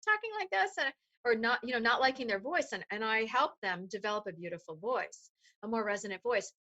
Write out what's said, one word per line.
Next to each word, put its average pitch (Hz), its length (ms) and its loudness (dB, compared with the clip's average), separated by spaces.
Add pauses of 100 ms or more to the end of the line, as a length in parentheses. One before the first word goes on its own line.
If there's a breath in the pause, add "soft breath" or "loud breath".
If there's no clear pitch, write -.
Talking 427 340 2
like 381 120 -2
this, 381 280 2
and, 285 140 0 (320)
or 240 100 4
not, 226 280 2
you 247 100 -6
know, 247 60 0
not 233 220 4
liking 262 260 2
their 202 140 2
voice. 294 320 -2
And, 196 180 -6
and 214 140 -4
I 220 200 2
help 254 280 2 (100)
them 185 280 -4
develop 208 380 -2
a 190 40 -8
beautiful 165 440 -10
voice, 214 540 -4 (320 soft breath)
a 208 60 -10
more 226 160 0
resonant 202 380 -4
voice. 233 380 0